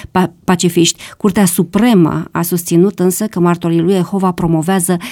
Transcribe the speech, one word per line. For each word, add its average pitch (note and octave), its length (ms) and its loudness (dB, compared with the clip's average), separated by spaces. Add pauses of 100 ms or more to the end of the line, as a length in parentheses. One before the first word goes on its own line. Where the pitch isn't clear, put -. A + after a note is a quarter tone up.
(120)
pa-, F#3 220 0 (100)
pacifiști. E3+ 580 0 (160)
Curtea G#3 280 2
Supremă F3 840 2
a E3 100 -4
susținut F3 580 0
însă F#3 260 0
că A3 140 -6
Martorii E3+ 420 0
lui F3 120 0
Jehova F#3 380 0
promovează E3+ 680 0 (140)